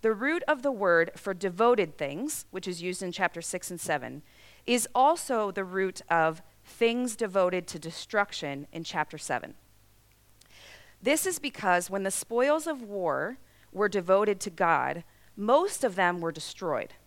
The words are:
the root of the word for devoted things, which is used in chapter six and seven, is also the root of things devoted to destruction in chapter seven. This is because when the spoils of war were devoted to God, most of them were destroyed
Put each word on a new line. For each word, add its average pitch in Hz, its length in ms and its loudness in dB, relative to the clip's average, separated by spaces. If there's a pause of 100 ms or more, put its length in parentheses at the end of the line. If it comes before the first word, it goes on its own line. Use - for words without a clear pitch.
the 220 100 4
root 277 340 0
of 285 160 2
the 277 80 2
word 175 460 4
for 196 180 -6
devoted 190 640 2
things, 156 540 -6
which 190 160 -8
is 170 140 -8
used 180 200 -6
in 180 80 -4
chapter 175 320 -2
six - 260 -8
and 180 120 -10
seven, 135 420 -4 (420)
is 240 300 2
also 247 560 2
the 190 140 -4
root 185 440 -2
of 160 320 4 (240)
things 233 520 0
devoted 185 520 2
to 170 120 -10
destruction 156 880 -4
in 165 140 -8
chapter 151 340 -4
seven. - 360 -6 (1500)
This 294 240 2
is 359 140 -4
because 185 500 0
when 196 140 -4
the 190 80 -2
spoils 294 560 0
of 285 140 -4
war 190 560 -2 (340)
were 202 160 0
devoted 190 520 2
to - 80 -6
God, 165 560 0 (320)
most 277 480 2
of 196 120 0
them 180 220 4
were 165 140 -2
destroyed 156 640 -6 (120)